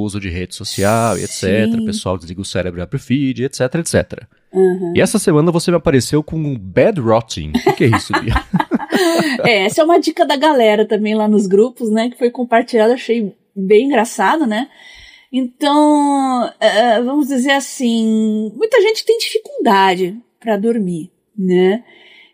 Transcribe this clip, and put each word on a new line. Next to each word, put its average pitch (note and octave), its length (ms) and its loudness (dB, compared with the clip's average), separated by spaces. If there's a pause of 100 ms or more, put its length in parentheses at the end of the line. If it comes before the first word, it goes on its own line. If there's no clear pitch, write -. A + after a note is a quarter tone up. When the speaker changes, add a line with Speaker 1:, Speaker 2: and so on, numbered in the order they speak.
Speaker 1:
uso G#2 180 -6
de G2 80 -8
rede F#2 280 -8
social, G#2+ 600 -2
e F2 60 -6
et - 80 -8
cetera. G#2 480 0
Speaker 2:
Sim. A2+ 40 -2
Speaker 1:
O A2 40 -4
pessoal G2+ 320 -6
desliga F2 220 -12
o G2 40 -8
cérebro, F2+ 380 -6
abre F2 140 -8
o C3 40 -8
feed, B2+ 440 -2
et C#3 100 -6
cetera, B2+ 260 -4
et E3 80 -6
cetera. - 400 -4 (240)
Speaker 2:
Uhum. F#3 440 0
Speaker 1:
E - 40 4
essa F#3 200 2
semana D#3+ 320 2
você E3+ 180 -2
me F3 60 2
apareceu D3 460 0
com D#3+ 140 -10
um D3 220 -4
bad C3 420 0
rotting. A2 500 0
O - 20 -8 (100)
que G4+ 120 2
que - 100 0
é A#2 120 4
isso, - 160 -6
Bia? - 220 -2
<laughs> - 100 -2 (1000)
Speaker 2:
É, G3+ 200 2
essa A3 160 0
é D#4 40 4
uma E4+ 140 4
dica D#4+ 280 0
da C#4+ 100 0
galera A#3+ 500 4
também G#3+ 280 -2
lá G#3+ 120 0
nos G#3 200 2
grupos, A3 440 0
né? A3+ 200 0
Que - 80 -14
foi A#3+ 120 0
compartilhado, A#3 640 2
achei A#3 420 -4 (220)
bem G#3 300 4
engraçado, B3+ 600 0
né? A3 220 -2 (640)
Então, C#4+ 1120 2 (160)
é, A3 400 2
vamos C4 280 0
dizer C#4 240 0
assim, A3 1000 -2
muita A4 280 0
gente A4 200 0
tem A4+ 140 2
dificuldade G3 1000 0 (240)
pra A3 200 -2
dormir, G3 520 -2 (260)
né? F#3 460 2 (520)